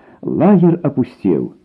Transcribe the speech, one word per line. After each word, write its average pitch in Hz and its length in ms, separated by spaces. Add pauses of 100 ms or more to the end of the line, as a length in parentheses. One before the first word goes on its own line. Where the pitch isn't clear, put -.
(220)
Лагер 170 640
апусцеў. 90 680 (140)